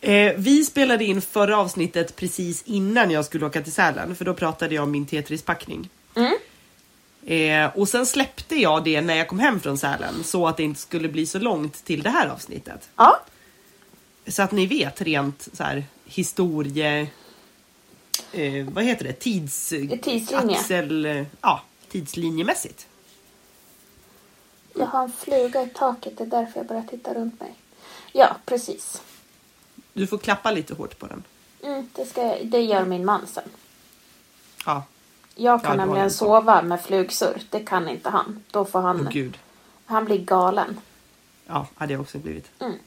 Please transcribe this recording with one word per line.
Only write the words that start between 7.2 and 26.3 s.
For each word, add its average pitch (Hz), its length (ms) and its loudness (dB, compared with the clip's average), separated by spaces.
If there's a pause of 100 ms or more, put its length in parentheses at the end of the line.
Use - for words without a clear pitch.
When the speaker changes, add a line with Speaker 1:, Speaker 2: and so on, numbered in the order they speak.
Speaker 1:
Eh, 156 520 2
och 196 120 2
sen 240 160 2
släppte 269 500 -2
jag 165 280 4
det 156 180 2
när 165 140 2
jag 165 120 2
kom 185 120 -4
hem 240 200 4
från 139 180 -2
Sälen, 143 460 -4
så 170 240 2
att 160 100 0
det 160 60 0
inte 151 180 -4
skulle 165 280 -4
bli 160 160 -2
så 190 140 -4
långt 160 460 -2
till 147 180 -4
det 190 60 0
här 262 180 2
avsnittet. - 680 -12
Speaker 2:
Ja. 269 240 10 (1080)
Speaker 1:
Så 202 140 -2
att 190 100 2
ni 196 140 4
vet, 202 360 -2
rent 143 520 -2
så - 100 -6
här 143 200 -2 (220)
historie, 151 1000 0 (1200)
eh, 139 340 -4
vad 156 180 -4
heter 240 220 0
det? 131 180 -8
Tids-, 165 800 -4
Speaker 2:
Tidslinje. 233 540 0
Speaker 1:
axel-, 151 680 -2 (160)
ja, 185 200 2 (300)
tidslinjemässigt. 170 960 -4 (1900)
Speaker 2:
Jag 370 120 -2
har 262 180 0
en 247 80 -6
fluga 262 520 0
i 247 60 -8
taket, 247 480 -4
det 226 60 -6
är 226 40 -8
därför 233 320 -2